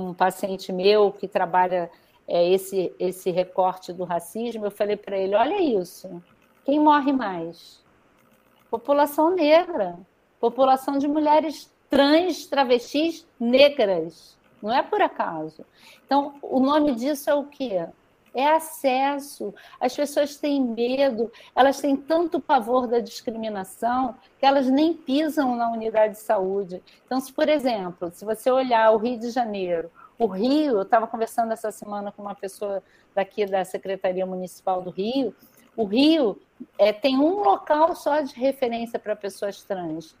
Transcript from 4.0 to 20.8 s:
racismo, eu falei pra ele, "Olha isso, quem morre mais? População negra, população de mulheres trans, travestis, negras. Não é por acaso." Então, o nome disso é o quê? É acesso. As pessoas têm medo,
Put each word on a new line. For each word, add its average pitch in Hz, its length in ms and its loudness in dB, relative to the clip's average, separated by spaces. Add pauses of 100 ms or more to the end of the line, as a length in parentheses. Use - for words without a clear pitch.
racismo, 214 600 -6
eu 202 60 -4
falei 208 260 -2
pra 196 200 -8
ele, 190 180 -2
"Olha 285 260 2
isso, 196 480 -2 (560)
quem 285 140 2
morre 294 320 4
mais? 185 720 -8 (880)
População 285 640 2
negra, 302 640 2 (420)
população 262 580 2
de 277 100 0
mulheres 302 640 0 (180)
trans, 302 580 2
travestis, 277 800 0 (120)
negras. 233 960 2 (240)
Não 208 120 -4
é 277 80 2
por 415 200 -2
acaso." 170 640 -4 (400)
Então, 285 380 0
o - 180 0
nome 285 360 2
disso 269 340 -4
é 294 40 4
o 285 120 0
quê? 208 420 -6 (440)
É 254 140 0
acesso. 277 1080 0 (300)
As 254 140 -2
pessoas 285 420 -2
têm 285 240 -2
medo, 240 680 -2 (240)